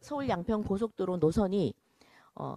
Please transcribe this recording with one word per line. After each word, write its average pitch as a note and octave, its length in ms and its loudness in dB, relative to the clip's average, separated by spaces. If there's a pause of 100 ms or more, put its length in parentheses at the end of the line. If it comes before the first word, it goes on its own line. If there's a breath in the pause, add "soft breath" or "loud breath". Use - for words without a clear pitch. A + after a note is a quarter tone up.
서울 C#4 280 -6
양평 G#3 340 0
고속도로 G3 560 -2
노선이, F3+ 560 2 (600 soft breath)
어, C3+ 200 -8